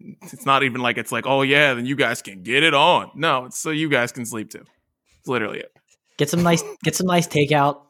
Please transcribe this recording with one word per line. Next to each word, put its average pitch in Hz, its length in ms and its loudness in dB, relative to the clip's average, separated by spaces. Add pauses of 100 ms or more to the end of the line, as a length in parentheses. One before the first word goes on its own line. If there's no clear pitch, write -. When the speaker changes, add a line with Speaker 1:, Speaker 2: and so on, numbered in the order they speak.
(220)
Speaker 1:
it's - 240 -14
not 135 160 4
even 127 180 -2
like, 120 180 -2
it's 113 120 -8
like, 117 160 -4
"Oh 135 160 2
yeah, 139 320 4
then 120 100 -4
you 135 120 -4
guys 120 260 0
can 98 220 -16
get 131 180 2
it 160 120 4
on." 139 420 4
No, 135 300 -2
it's - 120 -14
so 160 120 -6
you 156 180 -2
guys 123 240 0
can 120 120 -10
sleep 110 260 -10
too. - 140 -20 (540)
It's - 80 -20
literally 110 320 -4
it. - 140 -16 (440)
Speaker 2:
Get 147 140 0
some 170 140 2
nice, 170 180 4 (220)
get 156 100 -2
some 185 140 -2
nice 175 180 2
takeout, 147 640 2